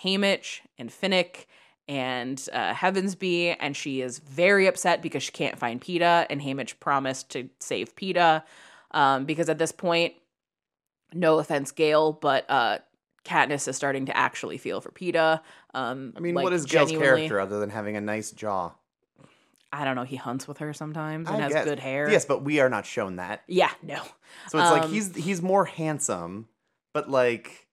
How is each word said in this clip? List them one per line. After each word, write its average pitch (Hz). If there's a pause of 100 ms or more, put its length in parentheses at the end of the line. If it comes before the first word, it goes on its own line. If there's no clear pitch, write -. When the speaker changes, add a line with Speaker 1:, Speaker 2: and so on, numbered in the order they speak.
Speaker 1:
Haymitch 196 (180)
and 120
Finnick 185 (420)
and, 127
uh, 98
Heavensbee, 180
and 143
she 135
is 127
very 190
upset 180
because 143
she -
can't -
find 123
Peeta, 170
and 143
Haymitch 135
promised 135
to 131 (100)
save -
Peeta, 170 (500)
um, 135
because 156
at 156
this 160
point, 170 (1000)
no 160
offense, 147
Gale, 156
but, 139
uh, 120 (460)
Katniss 143
is 131
starting 135
to -
actually -
feel -
for -
Peeta. 160 (340)
Um, 131
Speaker 2:
I -
mean, 175
Speaker 1:
like, 175
Speaker 2:
what 185
is 165
Gale's 151
Speaker 1:
genuinely. 143
Speaker 2:
character 117
other 98
than 104
having 107
a 104
nice 104
jaw? 95 (1000)
Speaker 1:
I 143
don't 135
know. 123
He 131
hunts 127
with 147
her 151
sometimes 156
and 190
Speaker 2:
I 220
Speaker 1:
has 143
Speaker 2:
guess. 151
Speaker 1:
good 147
hair. 135
Speaker 2:
Yes, -
but 135
we 147
are 131
not 107
shown 95
that. 90
Speaker 1:
Yeah, 180 (120)
no. 147 (480)
Speaker 2:
So 156
it's 175
like 165
Speaker 1:
Um, 160
Speaker 2:
he's, 196
he's 175
more 185
handsome, 113 (440)
but, 147
like, 123